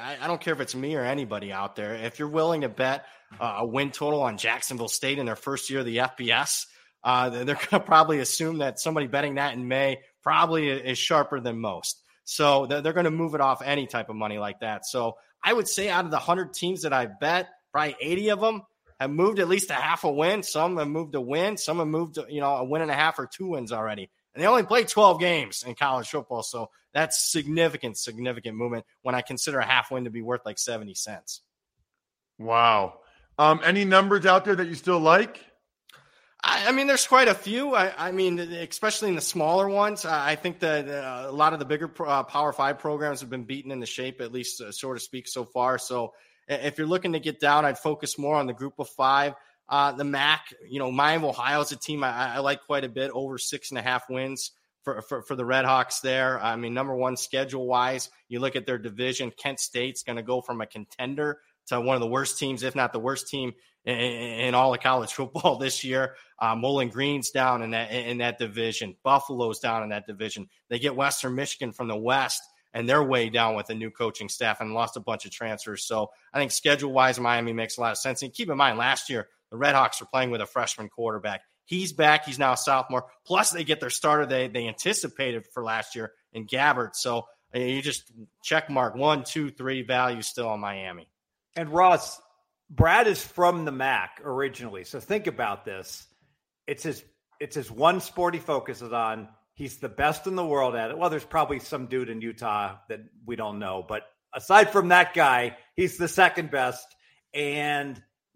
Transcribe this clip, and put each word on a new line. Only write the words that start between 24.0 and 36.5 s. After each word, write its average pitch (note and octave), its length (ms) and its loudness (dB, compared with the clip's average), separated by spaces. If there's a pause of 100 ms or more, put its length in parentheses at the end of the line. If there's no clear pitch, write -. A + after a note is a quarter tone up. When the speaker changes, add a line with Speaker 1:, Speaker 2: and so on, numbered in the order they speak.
Speaker 1:
And D3 60 0
they F#3 40 4
only A#3 140 8
play A3+ 220 4
twelve F#3+ 360 6
games D#3+ 460 0
in B2 80 -8
college C3 360 0
football, B2 340 -6
so A#2 260 -8 (240)
that's - 380 0
significant, D3+ 680 0
significant A2+ 580 -8
movement A#2 300 -4 (160)
when B2+ 140 -2
I B2 60 0
consider C#3 360 -4
a A#2+ 80 0
half A#2+ 240 2
win B2+ 140 -4
to A#2+ 80 -8
be A#2 100 -8
worth, A#2+ 240 -4
like, G#2+ 140 -8
seventy G#2+ 340 -6
cents. - 480 -12 (960)
Speaker 2:
Wow. A2+ 640 4 (400)
Um, D#3 240 8
any F#3+ 200 4
numbers F#3+ 440 6
out F#3 180 8
there G3+ 100 2
that F3+ 120 0
you E3 80 -8
still F3 240 2
like? F3+ 440 6 (1000)
Speaker 1:
I, G#3+ 240 2